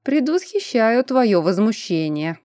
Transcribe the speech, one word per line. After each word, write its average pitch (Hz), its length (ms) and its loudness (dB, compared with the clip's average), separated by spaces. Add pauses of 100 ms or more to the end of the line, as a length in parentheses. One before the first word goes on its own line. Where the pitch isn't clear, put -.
"Предвосхищаю 269 1000 0
твое 247 400 2
возмущение, 165 960 -2 (200)